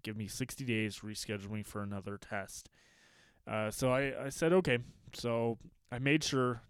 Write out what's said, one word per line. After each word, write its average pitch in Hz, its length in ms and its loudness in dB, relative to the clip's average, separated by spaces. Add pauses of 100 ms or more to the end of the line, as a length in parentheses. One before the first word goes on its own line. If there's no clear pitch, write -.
give 110 120 -6
me 107 140 -6
sixty - 380 -6
days, 110 320 0
reschedule 104 520 -6
me 107 120 -4
for 104 200 -6
another 101 360 -6
test. - 500 -8 (800)
Uh, 110 240 0
so 127 220 2
I, 135 340 0
I - 20 -4
said, 160 240 2
"Okay." 156 280 6 (340)
So 117 420 0 (340)
I 123 80 -4
made 143 240 4
sure 123 480 2